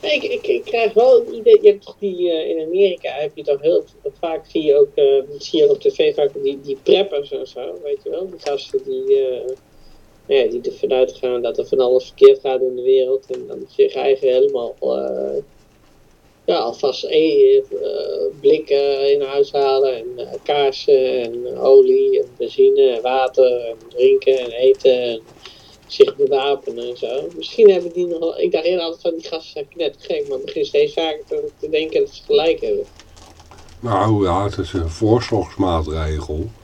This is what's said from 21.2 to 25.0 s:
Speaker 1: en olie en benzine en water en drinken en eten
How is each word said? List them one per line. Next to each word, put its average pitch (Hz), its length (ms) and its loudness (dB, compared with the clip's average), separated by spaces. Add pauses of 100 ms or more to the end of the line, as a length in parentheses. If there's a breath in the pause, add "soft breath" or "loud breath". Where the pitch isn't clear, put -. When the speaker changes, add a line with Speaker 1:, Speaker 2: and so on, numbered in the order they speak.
Speaker 1:
en 120 360 -8
olie 135 640 4
en - 60 -4 (100)
benzine 135 580 4
en 113 60 -6
water 127 640 2
en 113 100 -8 (120)
drinken 131 520 2
en 123 120 -8
eten 127 500 2